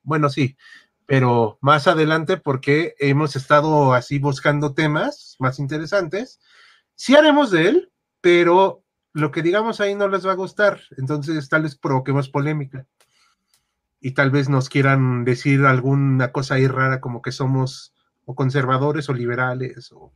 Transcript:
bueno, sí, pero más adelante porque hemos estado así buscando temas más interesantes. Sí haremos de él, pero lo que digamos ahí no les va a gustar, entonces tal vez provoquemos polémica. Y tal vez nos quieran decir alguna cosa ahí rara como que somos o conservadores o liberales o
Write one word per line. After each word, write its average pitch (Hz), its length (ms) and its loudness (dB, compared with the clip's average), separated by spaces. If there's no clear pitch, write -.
bueno, 151 260 0
sí, 135 260 -2
pero 123 540 2
más 143 280 2
adelante 160 500 2
porque 147 600 -2
hemos 143 380 0
estado 147 580 2
así 127 260 -2
buscando 147 540 -2
temas 160 640 -4
más 131 220 -4
interesantes. 165 800 -6
Sí - 180 -2
haremos 294 380 6
de 165 160 4
él, 320 240 0
pero 175 600 4
lo 151 200 -4
que 165 100 -4
digamos 214 380 -2
ahí 202 160 -2
no 202 140 0
les 190 180 -4
va 190 60 0
a - 20 -4
gustar, 190 460 -2
entonces 147 500 -6
tal 156 160 0
vez 156 140 -8
provoquemos 135 500 -2
polémica. 143 580 -6
Y 131 100 -6
tal 139 180 2
vez 135 200 2
nos 135 180 0
quieran 135 560 0
decir 131 380 0
alguna 131 720 0
cosa 139 220 -4
ahí 131 120 2
rara 131 320 -2
como 120 220 -10
que 127 100 -8
somos 131 640 -4
o 131 100 -14
conservadores 135 720 -2
o 143 60 -4
liberales 123 800 -6
o - 220 -20